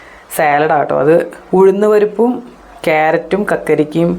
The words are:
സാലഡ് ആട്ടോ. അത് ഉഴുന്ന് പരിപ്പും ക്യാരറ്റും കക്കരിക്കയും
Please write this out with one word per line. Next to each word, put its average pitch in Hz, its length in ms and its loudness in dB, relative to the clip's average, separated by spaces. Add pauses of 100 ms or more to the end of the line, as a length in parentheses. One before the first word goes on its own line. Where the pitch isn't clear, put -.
(360)
സാലഡ് 156 400 0
ആട്ടോ. 143 280 -2
അത് 156 100 4 (440)
ഉഴുന്ന് 196 340 4
പരിപ്പും 214 380 0 (560)
ക്യാരറ്റും 165 640 0
കക്കരിക്കയും 156 680 0